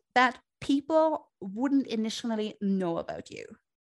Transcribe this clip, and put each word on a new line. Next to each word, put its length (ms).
that 240
people 760
wouldn't 480
initially 720
know 380
about 320
you, 140